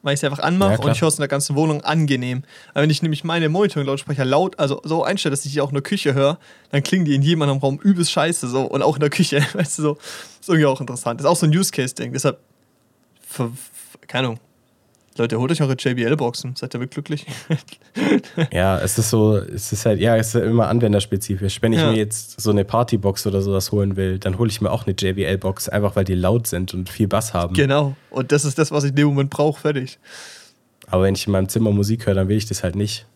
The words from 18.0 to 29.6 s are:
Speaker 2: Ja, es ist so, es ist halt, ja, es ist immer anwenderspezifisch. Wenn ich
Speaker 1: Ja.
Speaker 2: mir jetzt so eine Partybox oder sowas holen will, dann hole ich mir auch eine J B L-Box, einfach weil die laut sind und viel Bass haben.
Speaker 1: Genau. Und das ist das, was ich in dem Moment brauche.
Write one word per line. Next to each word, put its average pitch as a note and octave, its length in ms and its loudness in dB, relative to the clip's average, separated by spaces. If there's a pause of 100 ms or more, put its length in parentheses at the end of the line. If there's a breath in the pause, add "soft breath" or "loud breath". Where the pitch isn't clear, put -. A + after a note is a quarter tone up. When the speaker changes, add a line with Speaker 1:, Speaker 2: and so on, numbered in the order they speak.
Speaker 2:
Ja, F#2 260 2
es - 180 -2
ist G#2+ 140 0
so, G#2+ 260 4
es - 360 -6
ist G#2 120 -6
halt, G#2+ 160 2
ja, A2+ 160 4
es A2+ 180 0
ist A#2 80 2
immer A2+ 260 2
anwenderspezifisch. G2+ 920 0
Wenn A#2 120 4
ich C3+ 80 4
Speaker 1:
Ja. D#3 100 4
Speaker 2:
mir A2+ 60 2
jetzt - 440 -4
so A2 100 0
eine G2+ 140 4
Partybox G#2 640 0
oder G2 160 2
sowas G2 300 0
holen G2 240 0
will, F#2+ 220 -2
dann F#2+ 200 -2
hole A#2 100 2
ich G#2+ 120 -4
mir G2+ 100 0
auch A#2 160 -2
eine F#2+ 80 -2
J F#2 220 -2
B G2 80 0
L-Box, F#2+ 440 -2
einfach G#2 280 0
weil G2 80 2
die F#2+ 100 0
laut F#2+ 320 2
sind F#2 260 -4
und F#2 160 -6
viel G#2 200 0
Bass G2 260 -2
haben. F2 200 -2
Speaker 1:
Genau. C#3 420 2 (140)
Und C3 220 -6
das C#3+ 120 4
ist C#3+ 140 -2
das, D#3 120 2
was D3 140 0
ich C#3+ 60 0
in C3+ 60 -2
dem D3 120 4
Moment C#3 220 0
brauche. D3 300 0